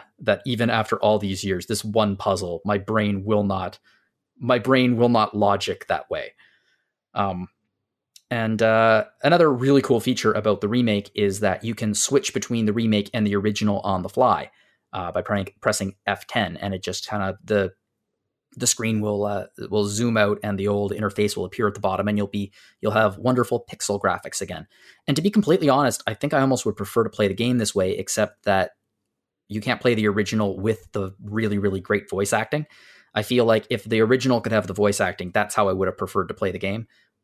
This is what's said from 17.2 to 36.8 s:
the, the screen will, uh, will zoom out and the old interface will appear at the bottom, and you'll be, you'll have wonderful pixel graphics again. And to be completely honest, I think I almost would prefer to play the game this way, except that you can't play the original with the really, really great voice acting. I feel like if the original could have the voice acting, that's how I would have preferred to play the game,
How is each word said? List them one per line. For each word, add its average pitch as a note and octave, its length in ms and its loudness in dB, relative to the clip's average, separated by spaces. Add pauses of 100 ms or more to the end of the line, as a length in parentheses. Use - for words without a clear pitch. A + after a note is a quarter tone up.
the, G2 280 0 (840)
the A#2+ 100 -4
screen A2 340 0
will, G#2 240 -2
uh, G#2 220 -4 (240)
will G2+ 160 0
zoom A2+ 300 0
out G#2 260 2
and G2+ 160 -2
the G2 100 -2
old G2+ 240 -2
interface G#2 440 -2
will F#2 100 -6
appear G#2+ 220 -2
at G2+ 60 -4
the G#2 60 -12
bottom, G2 260 -2
and G#2 120 0
you'll G2+ 80 -2
be, G2+ 260 -8 (280)
you'll G#2+ 120 0
have G#2 260 2
wonderful B2 520 0
pixel - 300 -4
graphics - 420 -4
again. E2 240 -10 (400)
And C3+ 100 2
to D#3+ 60 0
be G3+ 80 2
completely E3 400 4
honest, C3 360 2
I A2+ 80 -4
think D3 200 -4
I C#3 60 4
almost C3+ 260 2
would G#2 100 -2
prefer G#2+ 280 0
to G#2+ 60 -4
play G#2 180 0
the G2 60 0
game A#2+ 240 0
this A2 160 -2
way, F#2 180 2
except F2+ 520 -4
that F#2+ 280 2 (760)
you G#2 140 -6
can't A#2 180 -2
play B2 140 4
the G#2+ 140 2
original G#2 500 0
with G#2+ 340 -4
the G2 300 -4
really, G#2 360 -2
really F#2+ 220 0
great G#2 300 -2
voice G2 240 -2
acting. D3 320 -2 (480)
I G#2+ 80 0
feel A#2+ 240 4
like A2 240 4
if A#2 140 -4
the A2+ 160 0
original B2 420 4
could A2+ 100 -2
have G#2+ 140 2
the F#2 80 -8
voice G2+ 260 2
acting, F#2 320 -4
that's G#2 220 0
how G#2 140 2
I F#2+ 40 2
would F#2+ 160 0
have F2+ 80 -4
preferred F#2 320 -4
to - 60 -8
play G2 160 -2
the F#2 80 -8
game, G2+ 280 -6 (380)